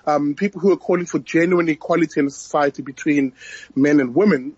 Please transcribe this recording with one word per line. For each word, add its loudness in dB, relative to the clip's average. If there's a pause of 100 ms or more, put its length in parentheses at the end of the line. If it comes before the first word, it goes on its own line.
um, 0
people -4
who 4
are 4
calling -2
for -4
genuine 0
equality -2
in 0
society -4
between -2 (420)
men 4
and 0
women, 2